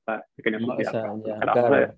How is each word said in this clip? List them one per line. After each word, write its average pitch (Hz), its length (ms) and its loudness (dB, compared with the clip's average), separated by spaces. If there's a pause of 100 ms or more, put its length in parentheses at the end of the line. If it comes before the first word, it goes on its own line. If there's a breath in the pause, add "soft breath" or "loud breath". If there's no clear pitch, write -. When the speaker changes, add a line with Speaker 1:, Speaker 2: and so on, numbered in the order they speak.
Speaker 1:
sea, 110 180 -4 (140)
de - 80 -18
que 117 80 2
no 110 80 -4
Speaker 2:
No, 117 140 -2
o - 20 -4
Speaker 1:
se - 80 -2
Speaker 2:
sea, 110 240 -2
Speaker 1:
los 107 180 -8
Speaker 2:
ya, 107 140 -6
Speaker 1:
carajos 117 220 4
Speaker 2:
claro, 117 140 4
Speaker 1:
de-, 123 60 4
Speaker 2:
es - 160 0